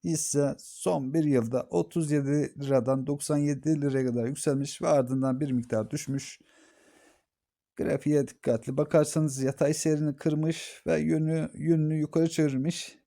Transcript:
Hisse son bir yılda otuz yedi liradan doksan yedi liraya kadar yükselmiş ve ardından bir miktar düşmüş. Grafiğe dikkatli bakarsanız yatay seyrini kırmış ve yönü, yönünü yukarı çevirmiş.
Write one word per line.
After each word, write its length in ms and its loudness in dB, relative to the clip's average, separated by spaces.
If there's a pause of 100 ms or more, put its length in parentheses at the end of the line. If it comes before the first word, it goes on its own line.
Hisse 560 0
son 540 -4
bir 100 2
yılda 400 2
otuz 480 -2
yedi 500 0
liradan 460 2
doksan 300 -2
yedi 440 0
liraya 240 0
kadar 200 0
yükselmiş 560 -2
ve 60 0
ardından 520 2
bir 120 -2
miktar 380 -2
düşmüş. 500 -6 (1400)
Grafiğe 520 0
dikkatli 500 -4
bakarsanız 640 2
yatay 320 0
seyrini 420 0
kırmış 720 -2
ve 120 2
yönü, 540 0
yönünü 460 2
yukarı 300 2
çevirmiş. 760 -2